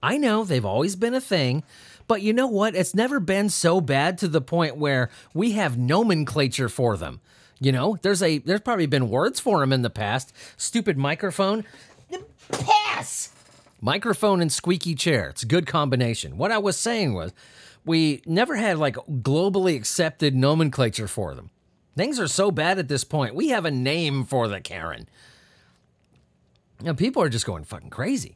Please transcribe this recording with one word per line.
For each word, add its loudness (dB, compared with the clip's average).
I 0
know 2
they've 0
always 0
been -2
a -2
thing. 0
But 0
you 2
know 2
what? 2
It's 0
never 2
been 0
so 2
bad 0
to 0
the 2
point -2
where 0
we 0
have 0
nomenclature 2
for 0
them. -8
You 2
know, 0
there's 2
a, 2
there's 0
probably 0
been 2
words 0
for 2
'em 2
in 2
the 0
past. -4
Stupid -2
microphone. -2
Pass! -2
Microphone 2
and 2
squeaky -2
chair. 0
It's -10
a -4
good 2
combination. 0
What 0
I 2
was 0
saying 0
was, -6
we 2
never 0
had, 0
like, 0
globally 0
accepted 0
nomenclature 2
for -6
them. -16
Things -2
are 0
so 2
bad 0
at -4
this -2
point. -2
We -2
have 0
a 0
name 0
for 0
the -6
Karen. -10
Now, -4
people 0
are 2
just -4
going -8
fucking -16
crazy. -6